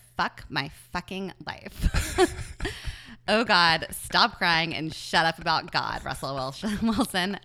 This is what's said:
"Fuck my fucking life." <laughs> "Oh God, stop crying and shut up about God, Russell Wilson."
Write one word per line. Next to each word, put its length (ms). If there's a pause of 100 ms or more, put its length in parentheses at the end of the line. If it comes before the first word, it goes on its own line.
(160)
"Fuck 320
my 240 (200)
fucking 400 (140)
life." 720 (800)
<laughs> 300
"Oh 160
God, 480
stop 440
crying 380
and 180
shut 320
up 140
about 320
God, 340
Russell 300
Wilson." 1120